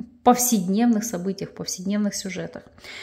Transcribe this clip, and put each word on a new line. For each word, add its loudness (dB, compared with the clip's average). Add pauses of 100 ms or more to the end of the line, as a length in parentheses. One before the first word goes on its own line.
(240)
повседневных 4
событиях, -6
повседневных -4
сюжетах. -8 (400)